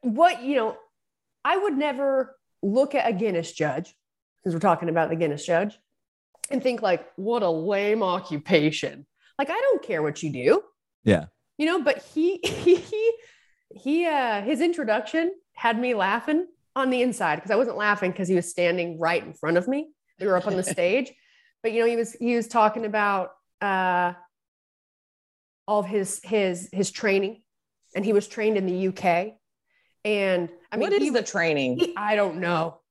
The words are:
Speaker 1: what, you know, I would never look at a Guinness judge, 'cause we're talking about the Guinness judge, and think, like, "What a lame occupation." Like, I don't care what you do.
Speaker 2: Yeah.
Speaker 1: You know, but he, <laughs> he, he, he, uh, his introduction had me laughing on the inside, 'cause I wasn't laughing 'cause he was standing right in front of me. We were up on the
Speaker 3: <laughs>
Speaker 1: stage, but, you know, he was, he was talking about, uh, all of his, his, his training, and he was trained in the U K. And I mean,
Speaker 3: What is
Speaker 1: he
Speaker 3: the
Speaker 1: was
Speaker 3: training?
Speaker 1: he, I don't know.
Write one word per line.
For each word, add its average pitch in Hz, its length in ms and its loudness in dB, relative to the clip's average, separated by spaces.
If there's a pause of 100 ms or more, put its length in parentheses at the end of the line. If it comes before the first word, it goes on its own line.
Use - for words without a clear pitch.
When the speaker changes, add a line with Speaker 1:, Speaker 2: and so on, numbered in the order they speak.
Speaker 1:
what, 262 400 4
you 269 140 0
know, 220 200 -2 (680)
I 330 120 2
would 381 200 0
never 269 600 -2 (260)
look 262 320 2
at 247 140 2
a 226 40 0
Guinness 180 400 -2
judge, 151 420 -4 (480)
'cause 180 120 -2
we're 165 60 -2
talking 170 280 2
about 160 220 0
the 165 60 -2
Guinness 147 280 -2
judge, 180 340 0 (720)
and 269 120 -2
think, 240 200 -2
like, 180 340 0
"What 214 260 -2
a 180 80 2
lame 202 520 0
occupation." 156 1040 0 (320)
Like, 277 120 -2
I 415 100 -2
don't 523 220 2
care 165 200 -2
what 151 200 -4
you 156 100 -4
do. 156 300 4 (420)
Speaker 2:
Yeah. 87 220 4 (320)
Speaker 1:
You 302 80 0
know, 339 160 0
but 262 160 0 (160)
he, 349 240 0
<laughs> - 60 -10
he, - 320 4
he, 440 360 0 (600)
he, 311 320 -2
uh, 247 360 0
his 240 180 -2
introduction 320 720 0 (220)
had 226 240 0
me 247 160 0
laughing 233 520 0 (300)
on 262 140 0
the 254 120 0
inside, 180 400 0
'cause 190 80 -8
I 202 60 4
wasn't 240 200 0
laughing 196 360 0
'cause 180 160 -4
he 190 60 2
was 175 140 0
standing 175 500 0
right 165 240 0
in - 120 -14
front 165 220 0
of 185 120 2
me. 285 220 -4 (300)
We 190 60 -4
were 190 100 4
up 180 100 0
on 190 100 -2
the 185 60 0
Speaker 3:
<laughs> 175 160 -4
Speaker 1:
stage, 196 340 0 (500)
but, 226 100 -2
you 226 80 0
know, 226 60 4
he 233 100 0
was, 226 180 -2
he 240 220 0
was 226 120 -2
talking 220 380 2
about, 208 440 0 (300)
uh, 185 540 0 (1500)
all 208 120 2
of 185 60 -4
his, 190 380 -4
his, 190 480 -2
his 190 180 -2
training, 196 520 -2 (520)
and 196 100 -4
he 214 80 0
was 202 140 2
trained 214 300 0
in 190 100 0
the 180 60 -2
U 190 200 -2
K. 190 440 0 (680)
And 190 440 0 (240)
I 214 40 -6
mean, - 100 0
Speaker 3:
What 381 80 0
is 403 100 2
Speaker 1:
he 294 60 0
Speaker 3:
the 233 100 2
Speaker 1:
was - 100 -8
Speaker 3:
training? 147 480 0
Speaker 1:
he, 175 180 -2
I 208 200 0
don't 190 240 0
know. 165 400 -2 (100)